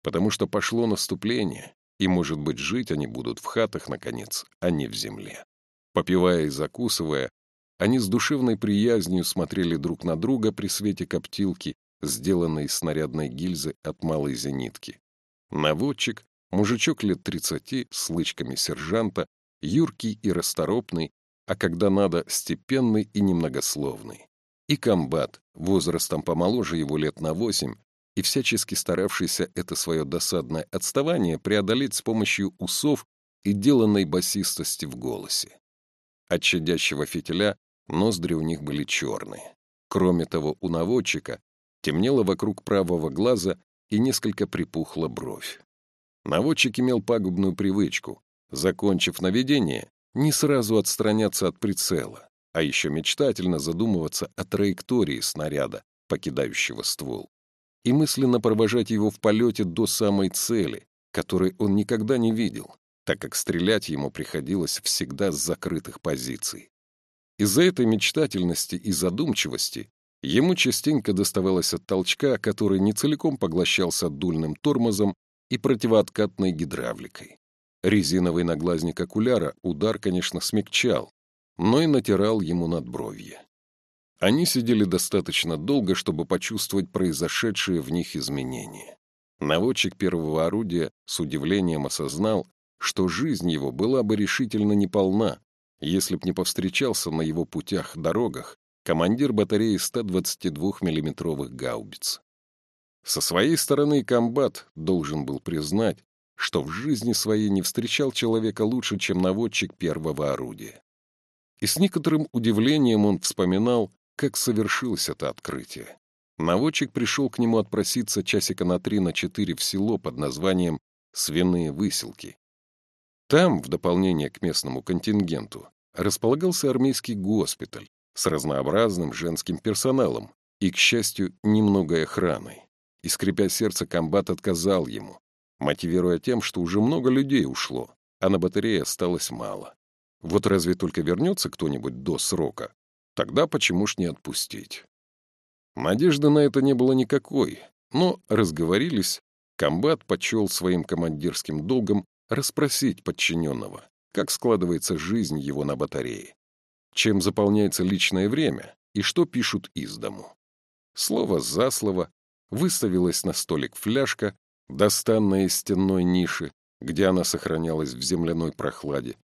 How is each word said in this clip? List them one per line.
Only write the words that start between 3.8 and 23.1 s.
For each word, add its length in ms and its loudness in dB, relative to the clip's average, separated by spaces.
наконец, 580 -8
а 120 0
не 160 0
в 80 -10
земле. 500 -12
Попивая 520 4
и 40 0
закусывая, 800 -2
они 220 2
с 80 0
душевной 500 0
приязнью 640 2
смотрели 520 -2
друг 280 -4
на 120 -2
друга 360 0
при 160 -6
свете 380 -4
коптилки, 720 -4
сделанной 640 0
из 80 -6
снарядной 560 -4
гильзы 540 -6
от 200 -10
малой 300 -2
зенитки. 640 -8
Наводчик, 760 -2
мужичок 520 0
лет 200 0
тридцати, 680 -6
с 180 -6
лычками 460 -4
сержанта, 720 -2
юркий 600 0
и 100 0
расторопный, 800 -2
а 100 -4
когда 340 2
надо, 380 2
степенный 840 0